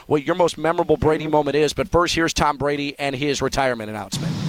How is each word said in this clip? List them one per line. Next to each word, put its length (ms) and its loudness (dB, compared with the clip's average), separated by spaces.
what 160 2
your 120 0
most 220 2
memorable 400 2
Brady 300 2
moment 280 2
is. 180 2
But 160 -4
first, 260 2
here's 180 0
Tom 240 0
Brady 400 -4
and 180 -4
his 260 -2
retirement 480 -2
announcement. 420 -6